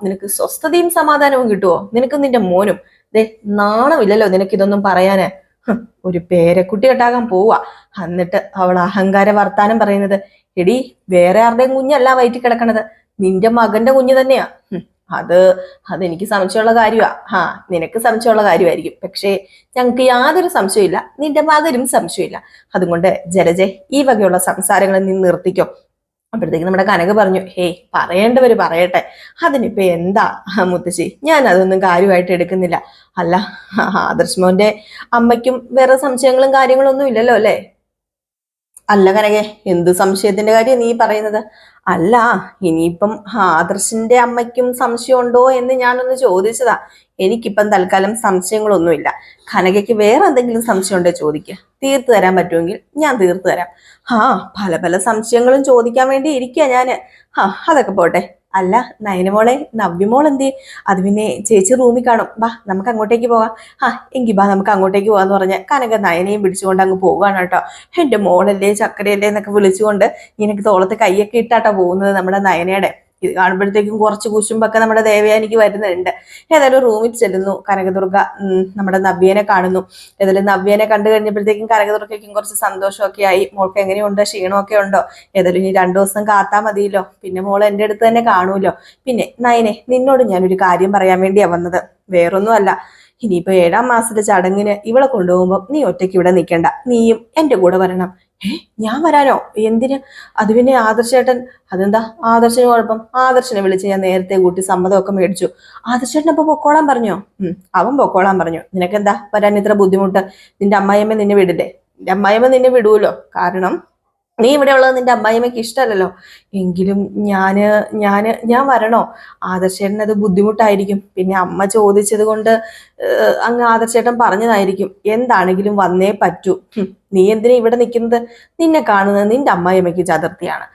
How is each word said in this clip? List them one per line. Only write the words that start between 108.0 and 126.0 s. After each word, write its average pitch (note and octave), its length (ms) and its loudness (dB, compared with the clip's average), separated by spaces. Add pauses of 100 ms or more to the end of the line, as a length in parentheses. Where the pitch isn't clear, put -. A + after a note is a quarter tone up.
പറഞ്ഞു. E3 320 -4
നിനക്കെന്താ G3+ 440 -2 (160)
വരാൻ G#3 300 2
ഇത്ര G#3 120 2
ബുദ്ധിമുട്ട്? F#3+ 500 2 (360)
നിന്റെ G3+ 180 2
അമ്മായിയമ്മ G#3 440 0
നിന്നെ G3+ 180 2
വിടില്ലേ?" F3 300 0 (220)
"നിന്റെ - 260 -6
അമ്മായിയമ്മ G#3+ 380 2
നിന്നെ B3+ 220 2
വിടുവല്ലോ, G#3 360 2 (220)
കാരണം F#3 400 -4 (640)
നീ A3+ 120 4
ഇവിടെ C#4 220 2
ഉള്ളത് C4 220 4
നിന്റെ B3 160 0
അമ്മായിയമ്മയ്ക്ക് A#3 480 -2
ഇഷ്ടമല്ലല്ലോ." A3 480 -2 (460)
"എങ്കിലും F#3 460 -2 (240)
ഞാന്, G3 420 0 (280)
ഞാന്, G#3 380 0 (140)
ഞാൻ A#3+ 220 2
വരണോ?" A3+ 340 2 (420)
"ആദർശേട്ടന് F#3+ 640 -4
അത് G#3+ 120 -2
ബുദ്ധിമുട്ടായിരിക്കും. G3+ 800 0 (140)
പിന്നെ F#3+ 240 -2
അമ്മ F3+ 280 -2
ചോദിച്ചത് G#3 580 2
കൊണ്ട്, A3 260 -2 (520)
ഏഹ്, - 400 0
അങ്ങ് A#3+ 240 0
ആദർശേട്ടൻ A#3 520 0
പറഞ്ഞതായിരിക്കും. G3 720 0 (160)
എന്താണെങ്കിലും G#3 720 0
വന്നേ F#3+ 360 0